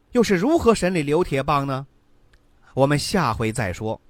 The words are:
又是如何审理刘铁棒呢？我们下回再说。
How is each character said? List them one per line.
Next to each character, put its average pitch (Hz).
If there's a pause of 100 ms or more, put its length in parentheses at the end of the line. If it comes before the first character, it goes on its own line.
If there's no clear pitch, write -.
(140)
又 247
是 202
如 269
何 226
审 185
理 156
刘 151
铁 135
棒 143
呢？ 135 (880)
我 135
们 147
下 143
回 110
再 107
说。 107